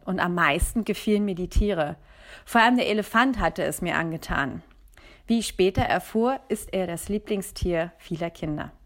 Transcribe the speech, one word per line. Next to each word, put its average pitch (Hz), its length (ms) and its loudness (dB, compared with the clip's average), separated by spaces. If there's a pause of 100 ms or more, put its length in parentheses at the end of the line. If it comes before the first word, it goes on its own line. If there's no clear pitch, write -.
Und 185 160 -2
am 175 140 0
meisten 170 500 2
gefielen 208 400 2
mir 196 100 -2
die 175 140 -4
Tiere. 170 480 0 (480)
Vor - 160 4
allem 247 160 6
der - 140 2
Elefant 220 500 2
hatte 165 220 0
es 151 180 -4
mir 165 160 -2
angetan. 156 680 -4 (640)
Wie 233 120 2
ich 208 80 -2
später - 380 2
erfuhr, 226 540 0 (100)
ist - 260 -6
er 185 120 0
das 170 220 -8
Lieblingstier 185 880 -2
vieler 170 320 -6
Kinder. 156 440 -6 (140)